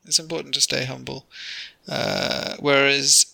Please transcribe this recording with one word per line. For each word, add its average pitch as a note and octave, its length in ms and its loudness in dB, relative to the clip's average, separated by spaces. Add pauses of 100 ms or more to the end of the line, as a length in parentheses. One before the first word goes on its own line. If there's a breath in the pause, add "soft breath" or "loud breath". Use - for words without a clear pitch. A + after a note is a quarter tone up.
It's - 140 2
important D#3+ 360 -6
to C#3+ 60 0
stay C3+ 260 2
humble. C3 400 -10 (600 loud breath)
Uh, - 720 -2
whereas C#3 760 4